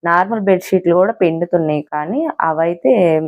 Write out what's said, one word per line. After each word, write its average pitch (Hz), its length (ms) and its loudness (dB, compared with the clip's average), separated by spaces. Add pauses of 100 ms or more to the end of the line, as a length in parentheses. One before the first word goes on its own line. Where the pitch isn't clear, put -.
నార్మల్ 185 380 0
బెడ్‌షీట్లు 185 540 0
కూడా 190 180 2
పిండుతున్నాయి, 165 680 -2
కానీ 151 360 -6 (220)
అవైతే 165 520 0 (340)